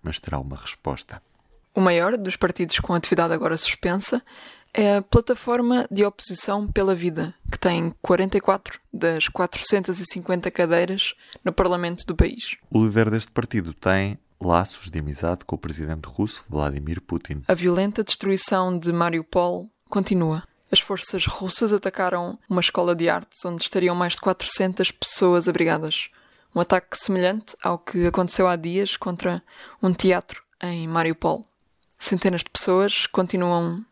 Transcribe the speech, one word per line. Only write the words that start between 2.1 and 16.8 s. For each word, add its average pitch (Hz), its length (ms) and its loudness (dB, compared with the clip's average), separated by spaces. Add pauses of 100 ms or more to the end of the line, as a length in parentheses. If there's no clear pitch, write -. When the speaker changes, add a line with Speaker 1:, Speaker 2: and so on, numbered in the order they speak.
Speaker 2:
dos 185 180 -4
partidos 175 420 -2
com - 140 -2
atividade 170 400 2
agora 160 240 0
suspensa 190 640 -2 (520)
é 202 240 4
a 196 60 2
Plataforma 240 880 2
de 202 140 4
Oposição 202 640 -4
pela 196 280 2
Vida, 170 380 -4 (180)
que - 80 -6
tem 170 440 0
quarenta 190 340 2
e 196 40 4
quatro - 400 -2 (120)
das 165 360 0
quatrocentas 180 720 0
e 180 40 -6
cinquenta 180 460 -2
cadeiras 175 640 0 (300)
no 180 80 0
Parlamento 175 520 0
do 175 100 -6
país. - 420 0 (120)
Speaker 1:
O 110 160 4
líder 110 240 4
deste 110 220 -2
partido 101 420 -2
tem 95 460 0 (200)
laços 87 520 0
de 80 80 -4
amizade 76 480 -4
com 78 100 -4
o - 20 -8
presidente 78 460 -8
russo, - 460 -6
Vladimir 73 500 -2